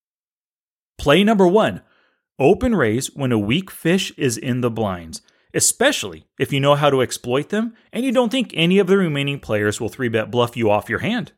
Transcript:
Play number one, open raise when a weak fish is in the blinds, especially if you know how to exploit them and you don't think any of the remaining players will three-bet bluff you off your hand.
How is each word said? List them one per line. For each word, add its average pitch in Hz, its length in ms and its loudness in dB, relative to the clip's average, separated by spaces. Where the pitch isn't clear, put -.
Play 160 260 4
number 202 240 4
one, 170 320 2
open 202 360 2
raise 127 400 0
when 135 180 -2
a 113 60 2
weak 127 320 -2
fish 185 480 -2
is 131 180 0
in 127 240 -4
the 120 100 0
blinds, 92 520 -6
especially 107 720 -2
if 135 140 -4
you 139 80 0
know 143 140 4
how 147 160 2
to 131 100 2
exploit 127 480 -2
them 220 240 -4
and 233 140 -6
you 269 80 -2
don't 247 180 2
think 247 220 -4
any 175 260 2
of 196 80 4
the 196 120 4
remaining 143 420 -2
players 104 400 -2
will 110 80 -4
three-bet 110 420 -4
bluff 117 280 0
you 110 120 2
off 104 200 0
your 101 80 -2
hand. 196 400 -4